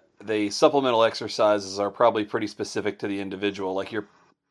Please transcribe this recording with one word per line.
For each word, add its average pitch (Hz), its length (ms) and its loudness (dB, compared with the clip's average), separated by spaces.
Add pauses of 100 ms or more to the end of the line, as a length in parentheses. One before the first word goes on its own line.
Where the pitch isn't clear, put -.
(240)
the 104 260 -2
supplemental 135 540 4
exercises 104 760 0
are 101 120 -2
probably 110 340 2
pretty 110 220 -4
specific 101 520 -6
to 110 80 -6
the 98 120 -4
individual. 98 560 -4
Like, 98 160 -6
you're, 107 160 -6 (440)